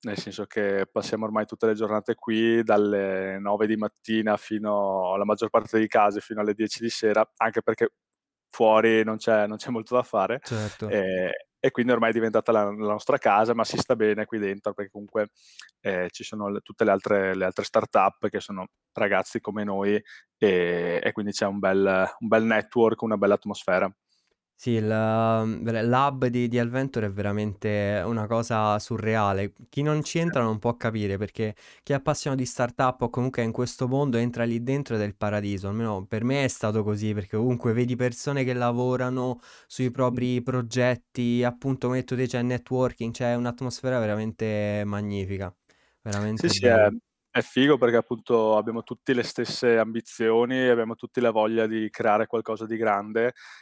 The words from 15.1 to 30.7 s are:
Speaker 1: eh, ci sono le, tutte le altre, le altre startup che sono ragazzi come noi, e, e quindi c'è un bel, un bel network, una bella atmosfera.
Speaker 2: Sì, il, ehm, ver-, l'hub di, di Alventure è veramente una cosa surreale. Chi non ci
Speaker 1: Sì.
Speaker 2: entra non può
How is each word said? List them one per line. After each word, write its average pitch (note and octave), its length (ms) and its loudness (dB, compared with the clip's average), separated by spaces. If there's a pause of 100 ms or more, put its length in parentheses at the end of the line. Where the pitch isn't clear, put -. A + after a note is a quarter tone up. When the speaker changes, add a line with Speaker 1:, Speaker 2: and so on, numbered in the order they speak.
Speaker 1:
eh, F2+ 300 -4
ci - 140 -16
sono G#2 240 -8
le, G2+ 120 -4
tutte - 240 -4
le G#2 60 4
altre, F#2+ 440 2
le F#2 100 0
altre F#2 200 -2
startup G#2 640 2
che G2 120 -4
sono F#2+ 260 -10 (260)
ragazzi G2+ 480 0
come G#2 240 -6
noi, G2+ 380 0 (360)
e, F2 640 2
e G#2 100 0
quindi G#2 200 -6
c'è - 140 -2
un G2 120 -4
bel, G2 280 2 (340)
un A#2 80 -6
bel A2+ 160 4
network, A2+ 580 2
una A2 160 -2
bella G2+ 160 4
atmosfera. F#2+ 580 -2 (680)
Speaker 2:
Sì, A#2+ 100 -2
il, A2 180 0
ehm, A2 720 0
ver-, A2+ 240 -2
l'hub C3 400 2
di, B2 200 0
di A#2+ 120 0
Alventure B2 480 -2
è G2+ 40 -2
veramente G#2 920 -2
una A2 220 -2
cosa A2 520 0
surreale. G#2 760 0 (160)
Chi C#3+ 100 -6
non D3+ 240 0
ci - 140 -4
Speaker 1:
Sì. - 0 -
Speaker 2:
entra E3 240 0
non A2 160 0
può A#2+ 180 0